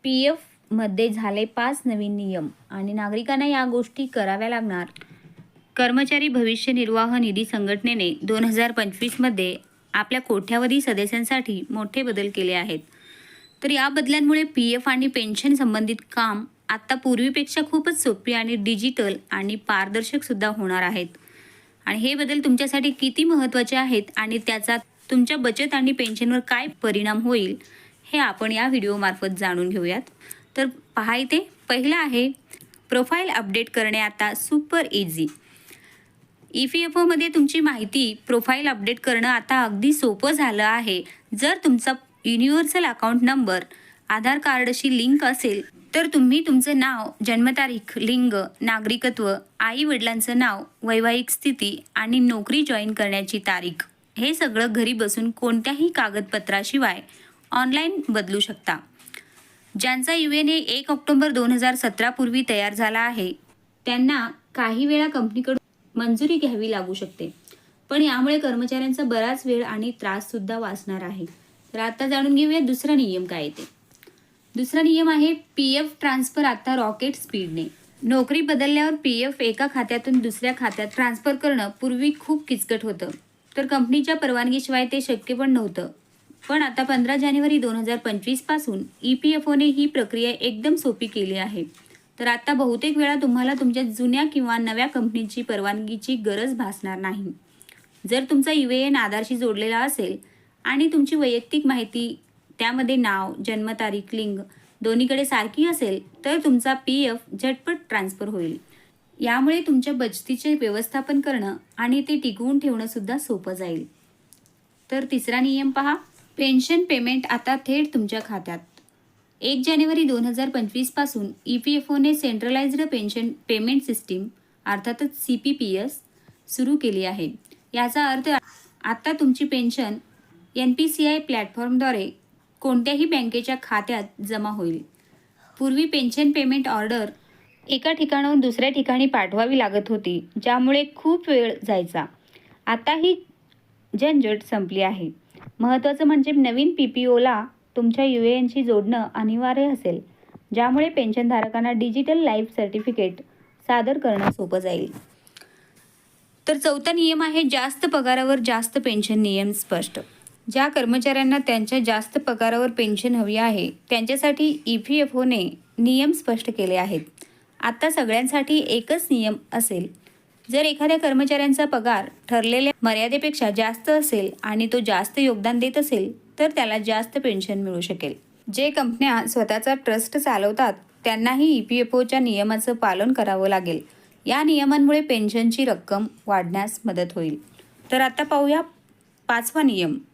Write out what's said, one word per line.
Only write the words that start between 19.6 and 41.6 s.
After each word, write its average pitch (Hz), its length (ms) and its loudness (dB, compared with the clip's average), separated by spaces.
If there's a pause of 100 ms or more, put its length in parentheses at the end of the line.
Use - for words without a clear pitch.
सुद्धा 226 240 -2
होणार 185 360 -2
आहेत. 180 240 -2 (760)
आणि 202 140 -4
हे 262 160 0
बदल 294 240 -2
तुमच्यासाठी 269 520 2
किती 269 320 -2
महत्त्वाचे 262 520 2
आहेत 254 280 0 (140)
आणि 220 200 -2 (100)
त्याचा 226 300 -2 (340)
तुमच्या 254 260 2
बचत 277 360 -2
आणि 269 180 2
पेन्शनवर 240 480 0
काय 247 280 -2 (140)
परिणाम 214 400 0
होईल, 220 340 0 (580)
हे 302 60 2
आपण 220 320 0
या 226 160 0
व्हिडिओमार्फत 196 720 0
जाणून 180 300 -2
घेऊयात. 185 320 -2 (560)
तर 269 80 2 (300)
पहा 220 200 0
इथे, 269 240 0 (300)
पहिला 262 280 0
आहे, 262 320 0 (600)
प्रोफाईल 330 400 0
अपडेट 226 400 -2
करणे 220 300 -2
आता 208 340 -2
सुपर 302 580 0
इझी. 160 360 -2 (1300)
ईपीएफओमध्ये 330 760 2
तुमची 311 320 2
माहिती 247 540 0 (140)
प्रोफाईल 262 400 2
अपडेट 233 320 -2
करणं 240 280 0
आता 254 360 2
अगदी 220 300 2
सोपं 262 380 0
झालं 240 320 0
आहे. 214 380 0 (340)
जर 302 280 0